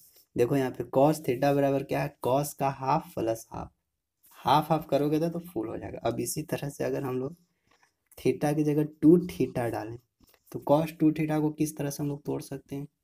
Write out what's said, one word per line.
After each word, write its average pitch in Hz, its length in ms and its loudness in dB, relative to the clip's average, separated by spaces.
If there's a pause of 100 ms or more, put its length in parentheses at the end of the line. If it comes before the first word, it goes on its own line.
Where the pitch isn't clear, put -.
(380)
देखो, 120 180 2
यहाँ 131 160 0
पे 127 120 -10
cos 139 320 4
theta 139 400 0
बराबर 139 280 2
क्या 143 200 -4
है? 143 140 -8 (100)
cos 143 260 0
का 139 160 -2
half 135 460 -2
plus 113 360 -4
half, 117 220 -12 (560)
हाफ 151 420 2
हाफ 156 180 0
करोगे 147 300 2
तो, 165 100 0
तो 170 100 -6
full 110 280 -8
हो 110 100 -8
जाएगा। 110 220 -12
अब 117 200 -2
इसी 123 240 -6
तरह 143 260 -6
से 135 140 -8
अगर 131 200 -2
हम 127 160 -4
लोग 139 160 -6 (840)
theta 147 360 0
की 151 80 0
जगह 151 200 2
टू 151 340 6
theta 127 520 -2
डालें, 110 300 -8 (520)
तो - 200 -10
cos 156 280 2
two 156 120 6
theta 151 300 -2
को 151 100 0
किस 151 260 -4
तरह 143 120 -4
से 143 140 -6
हम 143 60 -2
लोग 143 140 -8
तोड़ 135 180 -4
सकते - 340 -12
हैं? 143 120 -10 (160)